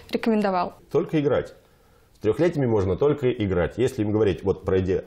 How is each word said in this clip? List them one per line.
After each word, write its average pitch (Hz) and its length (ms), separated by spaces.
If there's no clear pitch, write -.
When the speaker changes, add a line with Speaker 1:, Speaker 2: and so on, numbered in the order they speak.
Speaker 1:
рекомендовал? 208 640
Speaker 2:
Только 160 280
играть. 123 340
С - 40
трёхлетними 147 460
можно 95 300
только 139 340
играть. 92 480
Если 120 240
им 104 100
говорить, 104 320
"Вот 92 200
пройди 92 420